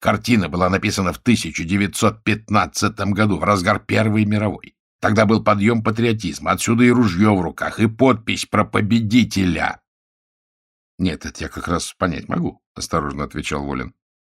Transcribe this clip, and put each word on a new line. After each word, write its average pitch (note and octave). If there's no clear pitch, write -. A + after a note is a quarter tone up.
"Картина A2
была F2+
написана F#2+
в -
тысяча F2+
девятьсот G2+
пятнадцатом G2+
году, G2
в D#2+
разгар G2+
Первой G#2+
мировой. G#2
Тогда G#2+
был G#2+
подъём A2
патриотизма, A2
отсюда A2+
и B2
ружьё G#2+
в F#2
руках, -
и G#2+
подпись A2
про G#2
победителя". G2+
"Нет, F2
это D#2+
я C#2
как -
раз E2+
понять E2
могу", -
осторожно C#2+
отвечал C#2+
Волин. B1+